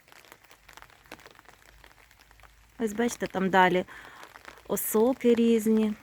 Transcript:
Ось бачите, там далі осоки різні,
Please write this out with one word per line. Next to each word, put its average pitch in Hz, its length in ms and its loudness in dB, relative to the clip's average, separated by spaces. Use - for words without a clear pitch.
Ось 220 140 -4
бачите, 226 340 -6
там 185 240 -4
далі 180 340 4
осоки 233 680 0
різні, 220 680 2